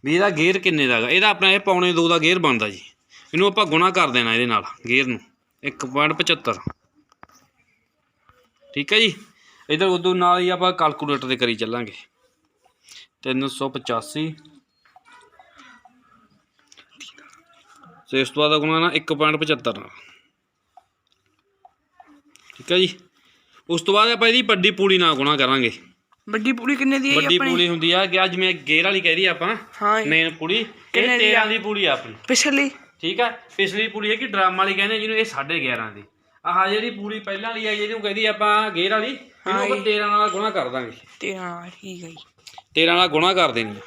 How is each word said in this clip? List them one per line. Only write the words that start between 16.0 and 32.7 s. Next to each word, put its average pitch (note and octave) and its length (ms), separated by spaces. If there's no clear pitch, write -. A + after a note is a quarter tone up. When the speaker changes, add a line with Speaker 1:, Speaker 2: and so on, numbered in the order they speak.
Speaker 1:
ਤੇ C3+ 120
ਉਸ B2 80
ਤੋਂ - 120
ਬਾਅਦ D3+ 180
ਗੁਣਾ D#3 200
ਨਾ E3+ 120
ਇੱਕ D#3+ 200
ਪੁਆਇੰਟ D3+ 280
ਪਚੱਤਰ A#2+ 380
ਨਾਲ, - 120
ਠੀਕ C3+ 160
ਹੈ F3+ 60
ਜੀ। F#3 100
ਉਸ E3+ 140
ਤੋਂ G3 120
ਬਾਅਦ A3 160
ਆਪਾਂ A3+ 180
ਇਹਦੀ B3 140
ਵੱਡੀ G#3+ 280
ਪੂਲੀ F#3+ 280
ਨਾਲ E3 160
ਗੁਣਾ C#3+ 220
ਕਰਾਂਗੇ। C3 340
Speaker 2:
ਵੱਡੀ A3 240
ਪੂਲੀ A#3+ 240
ਕਿੰਨੇ C4+ 220
ਦੀ C4+ 100
ਹੈ C#4 60
ਜੀ D4 60
Speaker 1:
ਵੱਡੀ C#4 160
Speaker 2:
ਆਪਣੀ? - 140
Speaker 1:
ਪੂਲੀ F3 180
ਹੁੰਦੀ E3+ 240
ਆ F#3+ 140
ਕਿ F3+ 140
ਆ F#3+ 60
ਜਿਵੇਂ F#3 280
ਗੇਅਰ D#3 300
ਵਾਲੀ F#3+ 160
ਕਹਿ E3+ 140
ਦਈਏ F#3 120
ਆਪਾਂ, F3 280
Speaker 2:
ਹਾਂ G#3+ 200
ਜੀ। G#3+ 60
Speaker 1:
ਮੇਨ D#3+ 220
ਪੂਲੀ, D#3+ 280
ਇਹ A3+ 60
Speaker 2:
ਕਿੰਨੇ B3 260
ਦੀ G#3+ 60
ਆ? G#3+ 40
Speaker 1:
ਤੇਰਾਂ A3 180
ਦੀ A3 120
ਪੂਲੀ G#3 260
ਆ D3+ 80
ਆਪਣੀ। A#2 220
Speaker 2:
ਪਿਛਲੀ? C#4 420